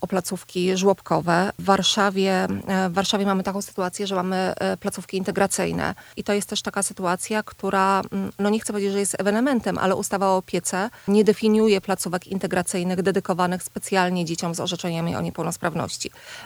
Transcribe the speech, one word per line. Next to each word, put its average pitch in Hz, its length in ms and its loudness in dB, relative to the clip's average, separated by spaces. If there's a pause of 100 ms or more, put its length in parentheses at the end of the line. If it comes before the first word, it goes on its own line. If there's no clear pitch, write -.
o 185 60 -4
placówki 185 720 -2
żłobkowe. 180 800 2
W 170 40 -10
Warszawie, 190 680 4
e, 190 560 0
w 170 40 -4
Warszawie 196 320 0
mamy 190 180 2
taką 196 180 -4
sytuację, 190 460 -6
że 190 80 -2
mamy, 185 200 0
e, 185 420 -2
placówki 190 400 -6
integracyjne. 185 800 0 (220)
I 202 60 -8
to 208 100 0
jest 202 160 -2
też 208 120 -4
taka 196 220 -4
sytuacja, 190 600 -2
która, 196 580 2 (100)
mm, 196 280 -4
no 202 100 2
nie 214 100 2
chcę 214 140 -6
powiedzieć, 202 200 0
że 202 60 0
jest 202 200 -2
ewenementem, 214 580 2
ale 190 180 2
ustawa 196 320 0
o 190 100 4
opiece 190 520 -2 (180)
nie 202 160 6
definiuje 214 580 4
placówek 180 460 -4
integracyjnych 185 720 -2
dedykowanych 180 640 0
specjalnie 180 600 0
dzieciom 165 300 -4
z - 40 -8
orzeczeniami 170 560 -2
o - 60 -4
niepełnosprawności. 165 880 -4 (340)